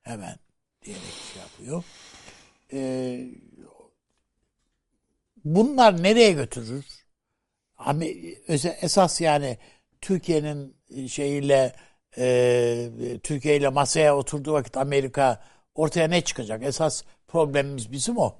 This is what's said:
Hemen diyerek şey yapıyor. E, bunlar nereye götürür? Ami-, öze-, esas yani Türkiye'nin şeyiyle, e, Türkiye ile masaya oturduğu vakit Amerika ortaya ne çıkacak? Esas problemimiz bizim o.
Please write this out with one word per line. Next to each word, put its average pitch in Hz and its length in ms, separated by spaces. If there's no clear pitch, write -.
Hemen 104 340
diyerek 180 180
şey - 80
yapıyor. 143 420
E, 135 60
bunlar 208 580
nereye 220 280
götürür? 127 540
Ami-, 160 580
öze-, 160 340
esas 170 400
yani 147 360
Türkiye'nin 151 760
şeyiyle, 139 680
e, 120 1040
Türkiye 147 340
ile 143 120
masaya 143 480
oturduğu 143 360
vakit 143 240
Amerika 135 680
ortaya 160 320
ne 170 140
çıkacak? 110 420
Esas - 400
problemimiz 139 640
bizim 143 260
o. 143 220